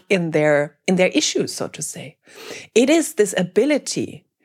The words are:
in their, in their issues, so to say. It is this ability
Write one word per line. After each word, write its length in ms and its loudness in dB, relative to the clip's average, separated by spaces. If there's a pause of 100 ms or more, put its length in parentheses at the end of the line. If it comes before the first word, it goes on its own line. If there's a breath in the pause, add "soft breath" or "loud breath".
in 220 0
their, 460 2 (100)
in 80 2
their 140 2
issues, 440 -2
so 140 -8
to 140 -14
say. 360 -12 (560 loud breath)
It 160 6
is 260 2
this 220 2
ability 880 -2 (200)